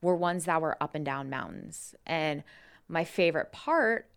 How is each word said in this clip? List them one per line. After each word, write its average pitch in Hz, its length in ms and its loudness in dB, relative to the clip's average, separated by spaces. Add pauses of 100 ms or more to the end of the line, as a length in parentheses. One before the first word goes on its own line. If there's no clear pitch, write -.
were 180 160 4
ones 175 280 0
that 165 160 2
were 160 200 0
up 147 140 -4
and 156 100 -4
down 135 260 -4
mountains. - 640 -10 (120)
And 156 380 -2 (440)
my 165 160 0
favorite 165 480 2
part 269 640 0